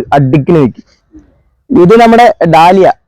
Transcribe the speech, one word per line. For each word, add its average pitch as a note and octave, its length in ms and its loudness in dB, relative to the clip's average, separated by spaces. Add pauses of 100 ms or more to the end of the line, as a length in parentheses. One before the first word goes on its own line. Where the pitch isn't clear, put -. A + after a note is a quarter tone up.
(140)
അടുക്കിന് C#3 420 -2
നിൽക്കും. C#3 280 -4 (1000)
ഇത് G3+ 180 2
നമ്മുടെ A#3 360 2 (180)
ഡാലിയ. F3 380 2 (160)